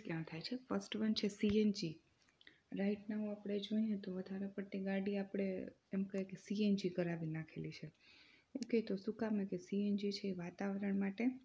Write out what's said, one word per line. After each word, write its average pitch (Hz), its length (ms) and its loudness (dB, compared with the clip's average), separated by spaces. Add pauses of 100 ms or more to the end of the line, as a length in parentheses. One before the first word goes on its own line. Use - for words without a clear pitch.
ક્યાં 165 180 -4
થાય 160 180 -10
છે. 247 160 -6
First 196 400 -4
one 214 160 2
છે 214 160 0
સી 208 320 4
એન 214 120 6
જી. 160 280 -4 (720)
Right 202 380 0
now 214 200 -2
આપણે 208 280 -2
જોઈએ 214 380 2
તો 196 180 -4
વધારે 190 320 -4
પડતી 196 340 -4
ગાડી 196 360 2
આપણે 196 520 -2 (240)
એમ 196 120 2
કહીએ 190 200 -2
કે 190 120 -10
સી 208 280 0
એન 202 120 8
જી 196 120 2
કરાવી 170 380 2
નાખેલી 156 440 -4
છે. - 160 -10 (720)
ઓકે, - 240 2
તો 202 160 -2
શું 208 180 -4
કામે 214 300 2
કે 196 120 -2
સી 202 300 0
એન 202 100 4
જી 202 160 0
છે 196 160 -4
એ 190 40 -2
વાતાવરણ 196 640 -2
માટે 196 260 0 (200)